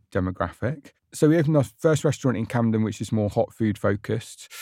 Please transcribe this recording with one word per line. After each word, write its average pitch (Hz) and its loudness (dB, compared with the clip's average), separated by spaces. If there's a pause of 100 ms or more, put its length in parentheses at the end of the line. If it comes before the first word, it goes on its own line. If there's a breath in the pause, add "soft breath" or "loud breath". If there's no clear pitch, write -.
(100)
demographic. 95 -4 (200)
So 156 2
we 160 4
opened 156 2
our 139 4
first 156 0
restaurant 131 0
in 110 -2
Camden, 113 0
which 104 -4
is 104 -6
more 104 0
hot - -2
food 107 -2
focused. - -4